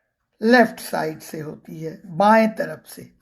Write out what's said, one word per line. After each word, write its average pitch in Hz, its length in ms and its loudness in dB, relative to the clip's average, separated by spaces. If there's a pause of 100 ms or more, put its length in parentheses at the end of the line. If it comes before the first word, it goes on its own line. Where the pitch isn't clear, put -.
(420)
लेफ्ट 226 380 4
साइड 156 400 -8
से - 200 -14
होती 156 420 -14
है, 160 240 -12
बाएं 208 440 4
तरफ - 380 -10
से। - 340 -20